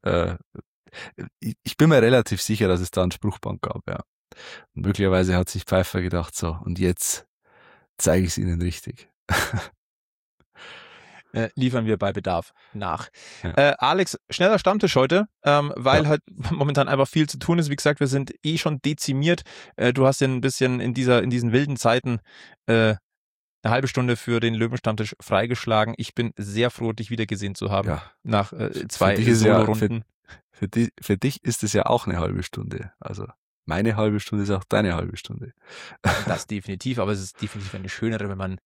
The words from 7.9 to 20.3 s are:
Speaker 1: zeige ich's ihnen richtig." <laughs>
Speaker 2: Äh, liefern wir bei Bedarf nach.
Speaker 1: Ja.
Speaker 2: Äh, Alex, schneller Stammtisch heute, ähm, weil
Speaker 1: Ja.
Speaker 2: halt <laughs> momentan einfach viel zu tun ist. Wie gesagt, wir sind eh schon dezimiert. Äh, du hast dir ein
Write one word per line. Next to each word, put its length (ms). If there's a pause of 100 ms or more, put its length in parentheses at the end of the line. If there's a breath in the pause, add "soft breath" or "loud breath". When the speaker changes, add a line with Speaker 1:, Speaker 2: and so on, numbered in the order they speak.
Speaker 1:
zeige 280
ich's 120
ihnen 240
richtig." 480 (200)
<laughs> 420 (1600 loud breath)
Speaker 2:
Äh, 220
liefern 300
wir 120
bei 160
Bedarf 400 (200 soft breath)
nach. 360 (340 loud breath)
Speaker 1:
Ja. 80
Speaker 2:
Äh, 280
Alex, 380 (120)
schneller 300
Stammtisch 360
heute, 320 (160)
ähm, 320
weil 280
Speaker 1:
Ja. 60
Speaker 2:
halt 180
<laughs> 240
momentan 360
einfach 200
viel 200
zu 100
tun 220
ist. 100
Wie 60
gesagt, 240
wir 80
sind 260 (100)
eh 140
schon 240
dezimiert. 600 (340 loud breath)
Äh, 160
du 160
hast 140
dir 80
ein 120